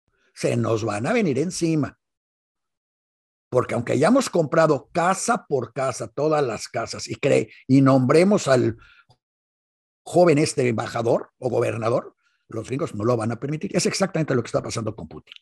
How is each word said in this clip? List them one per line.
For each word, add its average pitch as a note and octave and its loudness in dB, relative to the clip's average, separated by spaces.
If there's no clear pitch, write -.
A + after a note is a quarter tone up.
Se C3 -2
nos A2+ -2
van G#2 -4
a F3+ -2
venir G3 0
encima. D#3+ -2
Porque A#2+ 0
aunque A#2 -2
hayamos G#3+ 2
comprado D#3 0
casa F#3 -2
por B2+ -4
casa, C3 -6
todas D3+ 0
las A2 -6
casas, A2 -8
y - -10
cre-, C3 0
y C3+ 8
nombremos C#3+ 4
al A#2 2
joven E3 4
este B2+ 0
embajador A#2+ -2
o B2+ -6
gobernador, A2+ -2
los A2 -10
gringos C#3 -6
no G#2 -6
lo A#2+ 2
van A2+ -2
a A#2 -6
permitir. D#3 -6
Es F3+ 0
exactamente D#3+ -2
lo A#2+ 0
que G#2 -8
está C3+ -2
pasando A2 -8
con E2+ -14
Putin. - -18